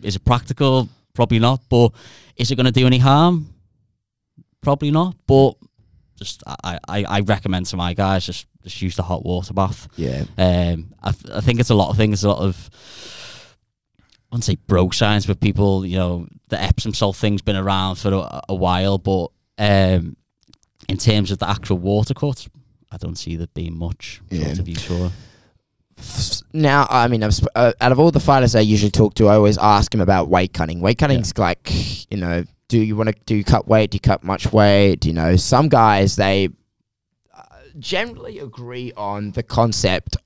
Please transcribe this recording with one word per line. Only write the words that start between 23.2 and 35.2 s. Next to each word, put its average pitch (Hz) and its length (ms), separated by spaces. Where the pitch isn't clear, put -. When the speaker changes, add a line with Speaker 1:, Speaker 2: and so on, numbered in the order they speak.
Speaker 1:
there 85 180
being 82 240
much - 420
Speaker 2:
Yeah. 80 160
Speaker 1:
sort 73 140
of 87 80
use 85 140
for 90 240
it. 87 60
Speaker 2:
F-, - 440
now, 143 380
I 120 180
mean, 117 140
I've 107 140
sp-, - 180
uh, 120 260
out 127 120
of 127 80
all 165 100
the 127 100
fighters 127 340
I 113 60
usually 104 300
talk 107 240
to, 107 140
I 101 80
always 104 220
ask 101 360
him 110 60
about 90 280
weight - 240
cutting. 82 280
Weight 107 200
Speaker 1:
Yeah. 156 80
Speaker 2:
cutting's 127 300
like, 92 320
you 104 80
know, 87 260
do 120 120
you 110 160
wanna, 110 160
do 113 80
you 104 100
cut 117 240
weight? 110 220
Do 101 60
you 95 40
cut - 240
much - 280
weight? 101 540
You 80 60
know, 82 240